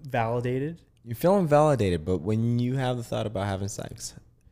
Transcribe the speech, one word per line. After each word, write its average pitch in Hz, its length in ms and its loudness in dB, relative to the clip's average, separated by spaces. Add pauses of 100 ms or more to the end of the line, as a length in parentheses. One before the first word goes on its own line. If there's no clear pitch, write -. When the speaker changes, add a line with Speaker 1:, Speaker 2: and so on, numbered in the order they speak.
Speaker 1:
validated. 123 720 -2 (220)
Speaker 2:
You're 117 120 -10
feeling 185 320 4
validated, 123 580 4
but 92 140 0
when 113 400 0
you 123 160 -2
have 127 220 -2
the 120 60 -6
thought 113 220 -4
about 107 220 -4
having 98 220 -4
sex, - 440 -12 (380)